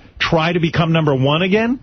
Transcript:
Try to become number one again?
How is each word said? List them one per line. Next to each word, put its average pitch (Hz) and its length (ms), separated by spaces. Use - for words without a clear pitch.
Try 165 360
to 175 60
become 165 320
number 156 220
one 139 280
again? 226 400